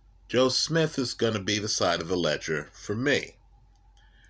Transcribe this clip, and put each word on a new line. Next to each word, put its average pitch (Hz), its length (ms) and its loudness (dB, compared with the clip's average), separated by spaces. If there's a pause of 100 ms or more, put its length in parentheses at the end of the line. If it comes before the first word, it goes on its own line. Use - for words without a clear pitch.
(280)
Joe 127 200 4
Smith 156 500 0
is 127 160 -2
gonna 110 280 0
be 104 180 0
the 104 80 -6
side 87 320 2
of 82 80 -8
the 92 80 0
ledger 76 560 -2
for - 240 -8
me. 127 400 -2 (960)